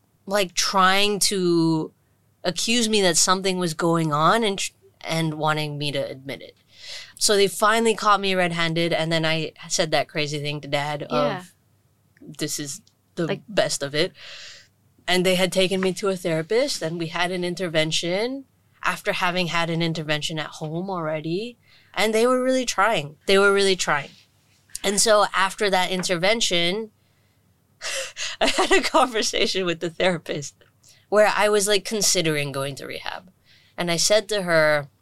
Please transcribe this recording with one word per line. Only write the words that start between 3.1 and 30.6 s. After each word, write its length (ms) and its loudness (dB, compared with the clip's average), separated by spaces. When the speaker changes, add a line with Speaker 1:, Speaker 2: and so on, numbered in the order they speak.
Speaker 1:
something 400 2
was 160 0
going 400 2
on 300 4
and 160 0
tr-, 120 -6
and 340 -2
wanting 420 -2
me 140 -4
to 80 -4
admit 420 -8
it. 140 -20
So 180 2
they 120 4
finally 480 2
caught 240 4
me 160 0
red-handed, 580 0
and 180 0
then 140 0
I 280 -2
said 220 -2
that 160 2
crazy 320 -4
thing 220 -6
to 60 -14
Dad 360 -4
of, 80 -10
Speaker 2:
Yeah. 320 -2
Speaker 1:
"This 200 -6
is 220 -12
the 120 -4
Speaker 2:
Like 200 -6
Speaker 1:
best 360 -2
of 120 -8
it." 160 0
And 180 2
they 100 4
had 160 0
taken 300 0
me 120 0
to 160 -2
a 80 -2
therapist, 640 -2
and 180 -4
we 80 -4
had 240 -2
an 120 -4
intervention 1000 -2
after 300 -4
having 340 0
had 220 -2
an 120 -2
intervention 580 -2
at 80 -6
home 280 -6
already. 680 -6
And 200 0
they 120 4
were 180 2
really 220 0
trying. 520 0
They 100 6
were 160 6
really 220 2
trying. 340 -2
And 160 0
so 260 6
after 340 0
that 220 2
intervention, 1000 0
<laughs> 600 -8
I 60 4
had 240 0
a 100 6
conversation 840 0
with 140 -2
the 100 -4
therapist 640 -2